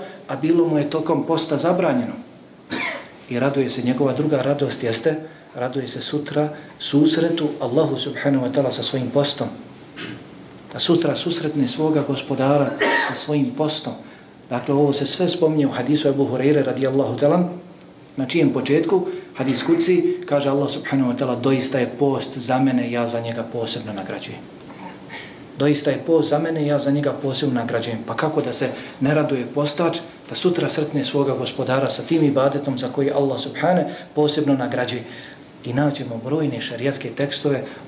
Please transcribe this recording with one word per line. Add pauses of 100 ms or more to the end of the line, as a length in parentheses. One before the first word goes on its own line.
(280)
a
bilo
mu
je
tokom
posta
zabranjeno. (1120)
I
raduje
se,
njegova
druga
radost
jeste, (380)
raduje
se
sutra (300)
susretu (120)
Allahu,
subhanahu
wa
ta'ala,
sa
svojim
postom. (1200)
Da
sutra
susretne
svoga
gospodara (380)
sa
svojim
postom. (580)
Dakle,
ovo
se
sve
spominje
u
hadisu
Ebu
Hureyre,
radijallahu
ta'ala, (720)
na
čijem
početku, (280)
hadis
Kudsi,
kaže
Allah,
subhanahu
wa
ta'ala:
„Doista
je
post
za
mene,
ja
za
njega
posebno
nagrađujem.” (1200)
Doista
je
post
za
mene,
ja
za
njega (100)
posebno
nagrađujem.
Pa
kako
da
se (320)
ne
raduje
postač (300)
da
sutra
sretne
svoga
gospodara
sa
tim
ibadetom
za
koji
Allah,
subhane, (260)
posebno
nagrađuje? (600)
I
naćemo
brojne
šarijatske
tekstove (260)